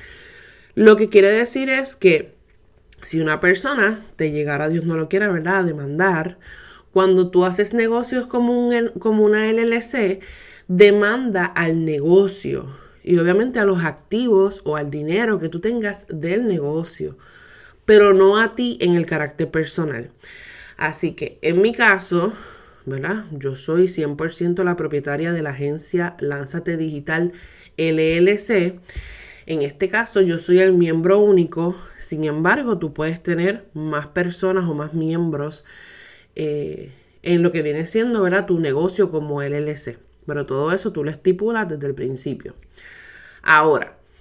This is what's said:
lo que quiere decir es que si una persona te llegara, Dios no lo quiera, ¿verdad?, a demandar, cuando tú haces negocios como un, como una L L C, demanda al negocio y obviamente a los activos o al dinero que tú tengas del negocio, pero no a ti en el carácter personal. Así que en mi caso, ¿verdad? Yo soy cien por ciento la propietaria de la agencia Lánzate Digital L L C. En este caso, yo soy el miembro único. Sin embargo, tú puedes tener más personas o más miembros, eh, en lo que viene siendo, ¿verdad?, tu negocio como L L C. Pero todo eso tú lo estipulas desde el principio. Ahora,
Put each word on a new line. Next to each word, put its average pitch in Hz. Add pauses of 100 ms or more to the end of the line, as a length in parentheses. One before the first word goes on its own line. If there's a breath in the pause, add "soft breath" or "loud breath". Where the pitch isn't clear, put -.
(720 loud breath)
lo 214
que 208
quiere 202
decir 240
es 262
que 160 (680)
si -
una 156
persona 214 (160)
te 156
llegara, 147
Dios 170
no 165
lo 156
quiera, 202
¿verdad?, 175
a 190
demandar, 160 (560 loud breath)
cuando 185
tú 180
haces 190
negocios 240
como 240
un, 233 (120)
como 214
una 214
L 226
L 233
C, 202 (480 loud breath)
demanda 208
al 165
negocio 151 (300 loud breath)
y 180
obviamente 208
a 208
los 185
activos 202
o 151
al 147
dinero 170
que 160
tú 165
tengas 214
del 170
negocio, 156 (680 loud breath)
pero 208
no 190
a 226
ti 247
en 175
el 170
carácter 151
personal. 151 (680 loud breath)
Así 156
que -
en 170
mi 226
caso, 196 (540 loud breath)
¿verdad? 156
Yo 135
soy 175
cien 147
por 160
ciento 175
la 175
propietaria 147
de 165
la 151
agencia 156
Lánzate 143
Digital 160 (420 loud breath)
L 160
L 196
C. 185 (680 loud breath)
En 156
este 147
caso, 214
yo 170
soy 180
el 190
miembro 175
único. 180 (240 loud breath)
Sin 156
embargo, 185
tú 160
puedes 160
tener 180
más 151
personas 180
o 151
más 151
miembros, 160 (720 loud breath)
eh, 147 (320 soft breath)
en 170
lo 170
que 160
viene 151
siendo, 226
¿verdad?, 185
tu 175
negocio 165
como 147
L 143
L 151
C. 117 (280)
Pero 147
todo 143
eso 190
tú 156
lo 151
estipulas 196
desde 147
el 139
principio. 135 (840 loud breath)
Ahora, 156 (240 soft breath)